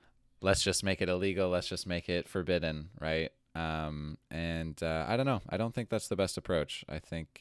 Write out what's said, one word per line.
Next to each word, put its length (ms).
Let's 240
just 180
make 180
it 80
illegal. 400
Let's 200
just 180
make 220
it 200
forbidden, 600
right? 300
Um, 640
and, 540
uh, 260
I 80
don't 100
know. 220
I 80
don't 200
think 140
that's 180
the 80
best 200
approach. 520
I 100
think, 420